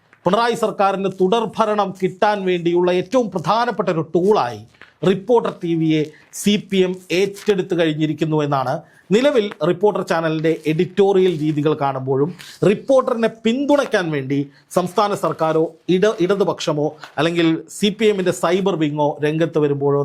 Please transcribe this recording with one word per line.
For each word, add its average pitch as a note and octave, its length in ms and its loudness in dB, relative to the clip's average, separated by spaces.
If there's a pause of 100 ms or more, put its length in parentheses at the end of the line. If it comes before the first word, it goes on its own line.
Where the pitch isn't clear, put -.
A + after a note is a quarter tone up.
(260)
പിണറായി A3+ 380 2
സർക്കാരിന് G3 480 0 (100)
തുടർഭരണം G#3+ 680 0 (100)
കിട്ടാൻ G3 360 0 (120)
വേണ്ടിയുള്ള F3 420 0 (100)
ഏറ്റവും A3+ 340 -2
പ്രധാനപ്പെട്ട G3+ 600 -2
ഒരു D#3+ 100 -4 (100)
ടൂളായി D#3+ 460 0 (480)
റിപ്പോർട്ടർ G#3 520 0
ടി E3+ 180 -2
വിയെ D#3 240 2 (380)
സി G3+ 120 2 (160)
പി G3 80 -2 (100)
എം F#3 60 -4 (260)
ഏറ്റെടുത്ത് G3 600 -2
കഴിഞ്ഞിരിക്കുന്നു D#3 680 0
എന്നാണ് C3+ 280 -2 (420)
നിലവിൽ B3+ 300 4 (240)
റിപ്പോർട്ടർ F#3 420 0
ചാനലിൻ്റെ D#3+ 400 0 (200)
എഡിറ്റോറിയൽ F#3 680 2
രീതികൾ D3+ 400 0
കാണുമ്പോഴും, C3+ 480 0 (400)
റിപ്പോർട്ടറിനെ A#3 600 2 (140)
പിന്തുണയ്ക്കാൻ B3+ 600 2 (100)
വേണ്ടി C#3 240 -2 (380)
സംസ്ഥാന G3+ 360 0 (100)
സർക്കാരോ D#3+ 380 0 (340)
ഇട-, G#3+ 200 2 (100)
ഇടതുപക്ഷമോ E3 600 0 (320)
അല്ലെങ്കിൽ E3+ 280 2 (300)
സി G#3 200 0
പി A3 140 2
എമ്മിൻ്റെ F#3 300 0
സൈബർ F#3 420 0
വിങ്ങോ D3 260 0 (160)
രംഗത്ത് D#3+ 400 0
വരുമ്പോഴോ C#3+ 400 0